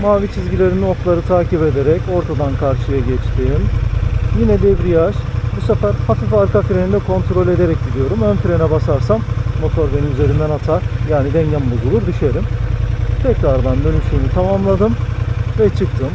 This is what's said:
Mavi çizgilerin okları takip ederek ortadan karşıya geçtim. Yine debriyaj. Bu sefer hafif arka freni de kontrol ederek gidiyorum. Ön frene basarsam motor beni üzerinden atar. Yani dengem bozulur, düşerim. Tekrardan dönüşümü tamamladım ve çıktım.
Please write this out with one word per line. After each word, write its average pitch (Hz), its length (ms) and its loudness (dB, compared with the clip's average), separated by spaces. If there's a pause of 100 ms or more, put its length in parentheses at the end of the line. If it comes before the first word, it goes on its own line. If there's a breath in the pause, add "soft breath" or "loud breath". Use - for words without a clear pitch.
Mavi 202 320 0
çizgilerin 185 480 0
okları 180 400 0
takip 175 400 0
ederek 151 380 2 (140)
ortadan 151 460 -2
karşıya 139 380 0
geçtim. 127 640 0 (800)
Yine 208 220 4
debriyaj. 180 520 2 (420)
Bu 196 100 -6
sefer 208 260 4 (140)
hafif 214 280 0
arka 202 280 2
freni 185 300 0
de 208 60 2
kontrol 180 500 0
ederek 175 280 2 (100)
gidiyorum. - 360 -2
Ön 208 140 2
frene 165 340 0
basarsam 156 500 0 (400)
motor 160 360 0
beni 147 180 -2
üzerinden 151 360 2
atar. 156 320 0 (280)
Yani 143 240 0
dengem 151 360 0
bozulur, 143 360 0
düşerim. 160 380 0 (760)
Tekrardan 131 640 2
dönüşümü - 500 0
tamamladım 196 580 2 (680)
ve 214 80 4
çıktım. - 460 -2